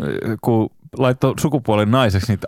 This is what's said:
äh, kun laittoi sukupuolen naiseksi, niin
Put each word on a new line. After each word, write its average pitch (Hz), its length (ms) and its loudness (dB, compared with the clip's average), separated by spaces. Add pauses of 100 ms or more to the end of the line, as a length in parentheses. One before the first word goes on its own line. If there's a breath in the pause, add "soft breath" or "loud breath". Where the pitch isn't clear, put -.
äh, 71 400 -4
kun 113 300 0 (280)
laittoi 127 420 0
sukupuolen 110 500 0
naiseksi, 110 420 2
niin 92 160 0